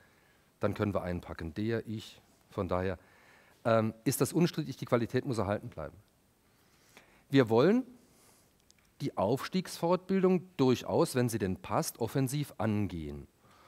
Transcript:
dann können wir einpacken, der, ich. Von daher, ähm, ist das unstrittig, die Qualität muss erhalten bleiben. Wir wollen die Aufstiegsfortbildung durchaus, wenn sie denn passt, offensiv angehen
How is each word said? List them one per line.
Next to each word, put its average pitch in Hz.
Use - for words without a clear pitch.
dann 104
können 101
wir 92
einpacken, 87
der, 110
ich. 110
Von 98
daher, 92
ähm, 113
ist -
das 131
unstrittig, 160
die -
Qualität 120
muss 123
erhalten 104
bleiben. 76
Wir 135
wollen 160
die -
Aufstiegsfortbildung 180
durchaus, 127
wenn 123
sie 110
denn 92
passt, -
offensiv 135
angehen 87